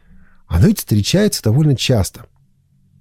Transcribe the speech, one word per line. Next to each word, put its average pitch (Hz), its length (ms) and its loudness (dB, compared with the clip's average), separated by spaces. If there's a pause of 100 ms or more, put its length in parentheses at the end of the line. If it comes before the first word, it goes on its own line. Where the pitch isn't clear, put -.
(480)
оно 90 200 2
ведь 214 120 0
встречается 170 640 -2
довольно 135 360 0
часто. - 480 -4 (760)